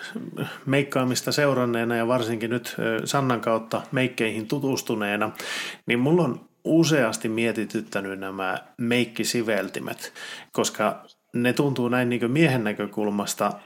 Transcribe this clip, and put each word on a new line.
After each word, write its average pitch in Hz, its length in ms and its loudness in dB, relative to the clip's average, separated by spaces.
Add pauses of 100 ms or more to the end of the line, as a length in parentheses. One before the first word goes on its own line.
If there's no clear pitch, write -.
(640)
meikkaamista 131 680 0
seuranneena 120 640 2
ja 113 120 2
varsinkin 117 420 0
nyt, 120 300 -4
ö, 113 280 0
Sannan 131 340 0
kautta 113 400 0 (100)
meikkeihin 117 560 0
tutustuneena, 110 840 -2 (540)
niin 120 140 2
mulla 160 240 4
on - 260 -4 (140)
useasti 143 680 4
mietityttänyt 107 920 -2
nämä 95 380 -4 (200)
meikkisiveltimet, 117 1400 -2 (400)
koska - 520 0 (280)
ne 123 200 2
tuntuu 131 360 2
näin 123 200 2
niinkö 120 180 0
miehen 131 360 4
näkökulmasta 104 880 0 (140)